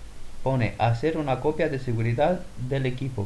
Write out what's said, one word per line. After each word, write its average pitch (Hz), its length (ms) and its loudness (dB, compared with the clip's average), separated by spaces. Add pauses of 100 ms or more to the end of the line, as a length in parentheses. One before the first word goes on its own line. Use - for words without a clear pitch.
(420)
pone 127 340 2
hacer 117 400 2
una 135 240 0
copia 151 300 2
de 135 80 -2
seguridad 120 640 2 (260)
del 135 160 0
equipo. 127 420 -2